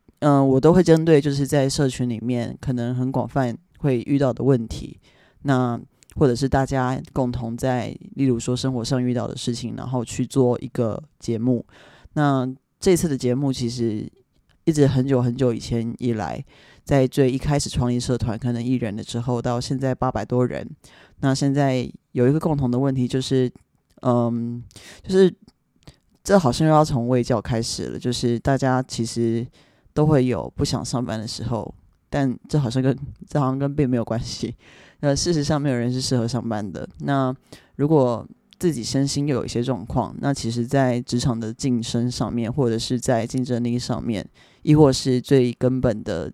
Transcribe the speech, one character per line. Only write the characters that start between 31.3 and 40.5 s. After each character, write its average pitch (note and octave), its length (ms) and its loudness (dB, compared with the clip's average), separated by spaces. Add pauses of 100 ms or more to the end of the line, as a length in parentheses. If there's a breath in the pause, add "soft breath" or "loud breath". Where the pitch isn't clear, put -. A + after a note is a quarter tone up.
候， A#2 300 -6 (340)
但 C3+ 260 -2 (140)
这 D3+ 100 2
好 C3 120 0
像 C3 120 0
跟， C3+ 140 2 (320)
这 - 100 -2
好 C#3+ 60 2
像 C3 140 -2
跟 C#3 180 -2
病 D3 120 2
没 B2 100 2
有 A#2 40 0
关 A2+ 160 -4
系。 - 380 -8 (440 loud breath)
呃， C#3+ 140 2
事 D#3 160 -2
实 D3+ 140 0
上 D3 160 0
没 D3 80 -2
有 C3 80 0
人 A#2+ 160 -2
是 C3 80 -4
适 B2+ 160 0
合 A#2 100 0
上 A#2 220 -4
班 G#2 240 -6
的。 - 160 -10 (120)
那 C#3 320 -2 (440 loud breath)
如 C#3 100 0
果 B2+ 400 2 (320)
自 F3+ 140 2
己 A#2+ 100 -4
身 C#3 240 0
心 C#3+ 220 -2
又 C#3 80 0
有 - 80 -2
一 - 40 -8
些 A#2 140 -2
状 A#2+ 220 -4
况， A#2 360 -4
那 C#3 120 0
其 A#2 180 -4